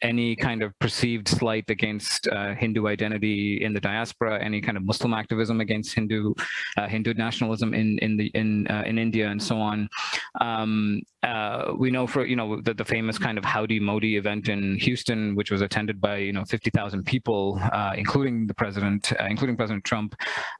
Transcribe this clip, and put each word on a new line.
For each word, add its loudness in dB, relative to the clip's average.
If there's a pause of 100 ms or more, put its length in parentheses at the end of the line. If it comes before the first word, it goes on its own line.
any 2
kind 0
of -4
perceived 0
slight 0
against, -2
uh, -2
Hindu 2
identity 0
in 0
the 0
diaspora, -2
any -2
kind -2
of -4
Muslim 2
activism 0
against -2
Hindu, 0 (440)
uh, 2
Hindu 0
nationalism 0
in, 2
in 2
the, 2
in, 2
uh, 0
in 0
India 2
and -4
so 0
on. 0 (540)
Um, 0 (200)
uh, -2
we 2
know 0
for, 0
you 0
know, -2
the, 0
the -4
famous -2
kind -2
of -6
Howdy 2
Modi 2
event -2
in 0
Houston, 0
which 0
was 4
attended 0
by, 2
you -2
know, 0
fifty -2
thousand 0
people, 0 (120)
uh, 0
including 2
the -2
president, 0
uh, 0
including 0
President -2
Trump, -2 (440)